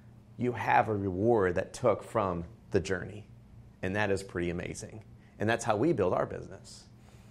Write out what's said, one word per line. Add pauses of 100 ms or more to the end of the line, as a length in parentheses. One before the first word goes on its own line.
(380)
you
have
a
reward
that
took
from (260)
the
journey. (560)
And
that
is
pretty
amazing. (360)
And
that's
how
we
build
our
business. (480)